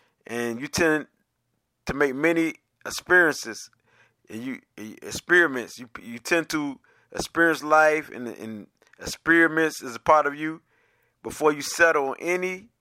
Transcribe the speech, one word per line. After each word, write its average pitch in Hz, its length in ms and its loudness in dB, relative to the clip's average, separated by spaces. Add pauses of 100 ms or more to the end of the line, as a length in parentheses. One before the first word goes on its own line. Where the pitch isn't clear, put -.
(260)
and 120 340 -6
you 143 60 -10
tend 156 400 2 (800)
to - 80 -8
make 139 220 0
many 165 400 0 (280)
experiences, 151 880 2 (580)
and 113 140 -12
you, 127 180 -10 (160)
you 107 240 -16
experiments. 131 800 2
You, 120 100 -18 (140)
you 117 160 -12
tend 165 300 0
to 147 320 -4 (320)
experience 160 500 0
life, 156 480 2
and, 120 160 -12
and 107 400 -12 (320)
experiments 160 800 2
is 123 140 -12
a 117 60 -10
part 151 260 2
of 143 80 -6
you 156 260 -10 (640)
before 151 300 0
you 143 100 -4
settle 156 460 2
on 127 100 -6
any 185 500 -4 (120)